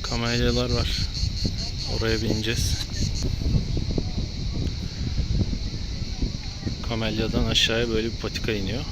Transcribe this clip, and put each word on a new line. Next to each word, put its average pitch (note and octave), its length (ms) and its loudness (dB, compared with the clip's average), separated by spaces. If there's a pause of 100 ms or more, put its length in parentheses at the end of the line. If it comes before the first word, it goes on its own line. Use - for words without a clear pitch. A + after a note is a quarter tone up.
kamelyalar A#2+ 640 2
var. A#2+ 200 2 (1040)
Oraya A2 280 2
bineceğiz. A2 560 2 (4000)
Kamelyadan A2+ 560 2
aşağıya A2+ 440 2
böyle A2 180 2
bir A2 100 -4
patika G#2 340 -2
iniyor. G#2 400 0